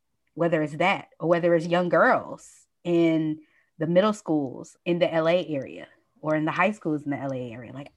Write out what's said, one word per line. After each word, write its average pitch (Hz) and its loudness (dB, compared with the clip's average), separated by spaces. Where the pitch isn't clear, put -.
Whether 165 0
it's 151 -4
that 175 -2
or 160 -2
whether 170 4
it's 165 2
young 175 0
girls 175 2
in 160 2
the 160 -2
middle 185 4
schools 151 -4
in 175 0
the 170 0
L 160 0
A 175 2
area 101 -8
or 156 -2
in 156 0
the 160 0
high 180 2
schools 151 -4
in 143 -6
the 135 -4
L 135 -6
A 127 -8
area. 117 -16
Like, 139 -16